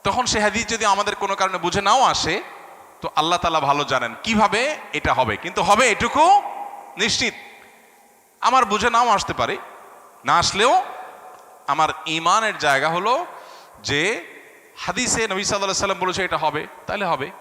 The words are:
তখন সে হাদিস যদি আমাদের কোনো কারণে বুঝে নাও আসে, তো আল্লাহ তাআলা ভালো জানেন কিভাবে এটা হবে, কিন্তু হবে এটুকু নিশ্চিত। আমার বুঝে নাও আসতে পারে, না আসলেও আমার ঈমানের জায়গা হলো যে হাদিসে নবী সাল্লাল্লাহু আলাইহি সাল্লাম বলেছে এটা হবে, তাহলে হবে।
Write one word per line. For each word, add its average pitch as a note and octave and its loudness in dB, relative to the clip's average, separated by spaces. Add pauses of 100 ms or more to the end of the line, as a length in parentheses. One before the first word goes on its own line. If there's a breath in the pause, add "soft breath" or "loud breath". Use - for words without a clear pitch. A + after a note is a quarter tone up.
তখন A3 0
সে G#3+ 0
হাদিস G#3 0
যদি A3 -4
আমাদের G3+ 2
কোনো G3 -2
কারণে F#3+ 0
বুঝে F3 -2
নাও G#3+ 4
আসে, E3+ 0 (600)
তো - -6
আল্লাহ E3 0
তাআলা E3 0
ভালো C#3+ 2
জানেন B2 -2
কিভাবে A3 0 (160)
এটা D3 0
হবে, A#2 0
কিন্তু F#3 -4
হবে A3 4
এটুকু D#4 4 (560)
নিশ্চিত। A3 -2 (1080)
আমার B3+ 4
বুঝে G#3 0
নাও A#3 2
আসতে F#3+ 0
পারে, C3 0 (680)
না D3 4
আসলেও B3 4 (840)
আমার D3 2 (160)
ঈমানের F3 0
জায়গা D3 2
হলো A3 0 (580 loud breath)
যে G3 -2 (440)
হাদিসে A3+ -4
নবী A3+ 0
সাল্লাল্লাহু G3 -2
আলাইহি F#3+ -2
সাল্লাম G3 -2
বলেছে F#3 -2
এটা E3+ -2
হবে, D3+ -4 (200)
তাহলে G3+ -4
হবে। D#3 -4